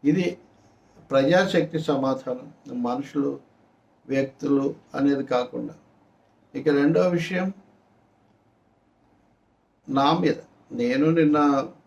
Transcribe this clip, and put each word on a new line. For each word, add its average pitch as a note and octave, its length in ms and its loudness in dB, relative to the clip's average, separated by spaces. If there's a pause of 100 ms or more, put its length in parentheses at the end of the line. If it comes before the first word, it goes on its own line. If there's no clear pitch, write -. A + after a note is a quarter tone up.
ఇది F3 340 0 (720)
ప్రజాశక్తి E3 680 2
సమాధానం, C3 1040 -4
మనుషులు, C#3 560 -4 (720)
వ్యక్తులు C3+ 680 -2 (200)
అనేది C#3 300 0
కాకుండా. B2 500 -4 (800)
ఇక C#3 140 -2
రెండో D3 320 4
విషయం, F3+ 520 0 (2250)
నా C#3 300 2
మీద E3+ 160 0 (380)
నేను B2+ 380 0
నిన్న D3 580 2 (180)